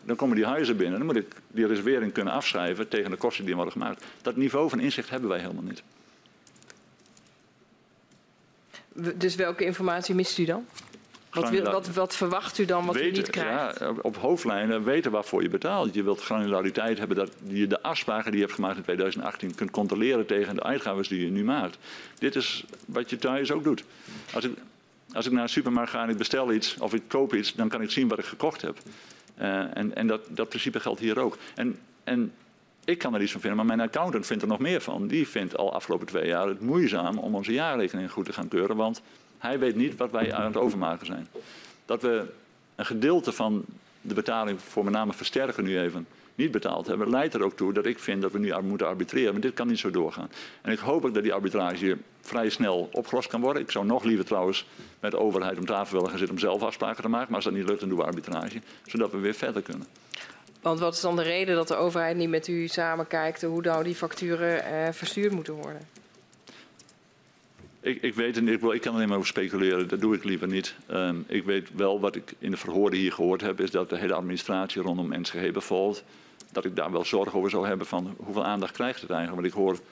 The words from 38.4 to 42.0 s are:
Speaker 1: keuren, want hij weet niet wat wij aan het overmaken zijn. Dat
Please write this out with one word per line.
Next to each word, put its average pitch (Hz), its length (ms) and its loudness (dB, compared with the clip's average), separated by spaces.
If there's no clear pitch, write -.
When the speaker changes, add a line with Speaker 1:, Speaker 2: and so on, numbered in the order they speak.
Speaker 1:
keuren, 101 280 2
want 110 260 0
hij 127 220 -2
weet 123 160 2
niet 123 220 2
wat 123 140 0
wij 113 220 0
aan 107 120 0
het 107 120 -2
overmaken 95 480 2
zijn. 82 220 -8
Dat 117 160 -2